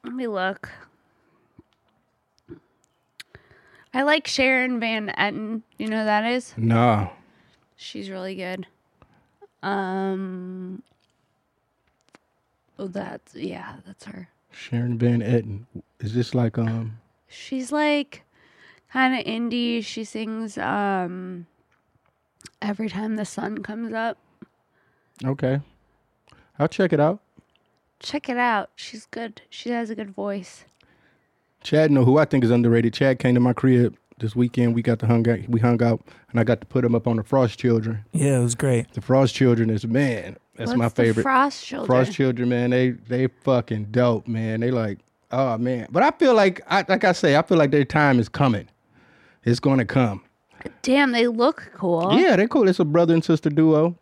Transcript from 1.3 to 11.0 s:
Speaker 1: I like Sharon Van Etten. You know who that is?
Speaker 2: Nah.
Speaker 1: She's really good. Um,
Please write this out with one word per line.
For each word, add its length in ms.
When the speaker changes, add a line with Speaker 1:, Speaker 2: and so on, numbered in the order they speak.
Speaker 1:
I 80
like 260
Sharon 520
Van 380
Etten. 440
You 100
know 120
who 60
that 200
is? 320
Speaker 2:
Nah. 520
Speaker 1:
She's 340
really 260
good. 300
Um, 1200